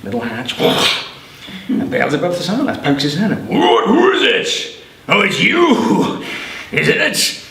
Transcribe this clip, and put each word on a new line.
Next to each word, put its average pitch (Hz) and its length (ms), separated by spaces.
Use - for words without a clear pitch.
Middle 117 180
hatch. 120 380
And - 240
Beelzebub 151 400
the - 120
Silent 220 400
pokes 139 200
his 147 120
head 196 160
in. - 160
What? - 400
Who 339 240
is 330 120
it? - 580
Oh, 196 140
it's - 200
you, - 840
is - 160
it? - 640